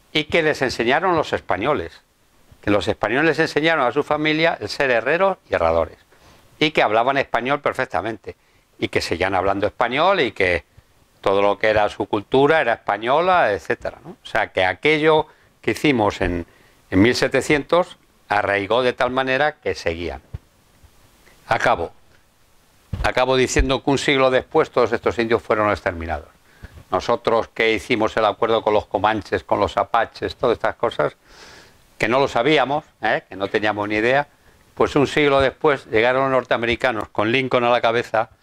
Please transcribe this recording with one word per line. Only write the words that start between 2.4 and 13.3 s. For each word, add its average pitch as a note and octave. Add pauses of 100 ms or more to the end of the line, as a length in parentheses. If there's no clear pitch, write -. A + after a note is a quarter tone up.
que -
los G2+
españoles B2+
enseñaron D#3
a A#2+
su D3
familia D#3
el G#2+
ser C#3
herreros D#3 (100)
y -
herradores. E2 (640)
Y D#3
que D#3+
hablaban A#2+
español C3
perfectamente, A2 (440)
y -
que -
seguían F#2
hablando G2
español, D3
y A#2+
que F2+ (560)
todo G2
lo G2+
que A2
era G#2+
su G2+
cultura C3+
era A#2
española, C3+